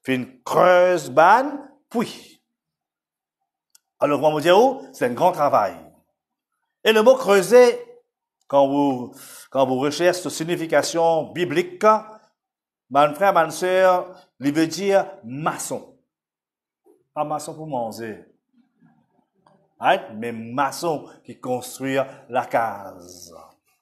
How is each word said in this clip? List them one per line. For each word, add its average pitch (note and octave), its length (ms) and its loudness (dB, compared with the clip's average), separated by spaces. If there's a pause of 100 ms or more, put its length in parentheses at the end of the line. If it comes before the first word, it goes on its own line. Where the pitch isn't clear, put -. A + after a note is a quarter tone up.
fait - 420 -6
creuse, F3+ 640 2
ban, A3 480 4 (300)
puis. - 480 -8 (1600)
Alors, D3 200 0
comment D3+ 140 2
vous D#3 80 -2
dire, G#3+ 520 2
c'est C3+ 140 -4
un A#2+ 80 -2
grand D#3+ 180 2
travail. C3 420 0 (1080)
Et A3 80 4
le G#3+ 100 4
mot C4 120 8
creuser, G3+ 680 4 (640)
quand C#3 220 4
vous, C#3 460 -2 (360)
quand C3 160 0
vous B2+ 120 -2
recherchez E3 420 0
sa C#3+ 100 -8
signification D#3+ 1040 -2
biblique, F3 500 -4 (1080)
mon C#3+ 240 2
frère, F#3+ 180 0
mon D#3+ 180 0
soeur, F#3 640 0 (260)
il C#3 120 -2
veut D#3+ 140 0
dire F#3+ 440 -2 (140)
maçon. C#3 760 -10 (1160)
Pas D3+ 100 -6
maçon D3+ 300 -10
pour D#3 120 -16
manger. A2+ 580 -10 (1600)
Right? E3 220 0 (120)
Mais A#2 180 -10
maçon C3 760 -6 (160)
qui - 160 -20
construit B2+ 560 -6 (320)
la A#2+ 160 -4
case. F#2 920 -8 (480)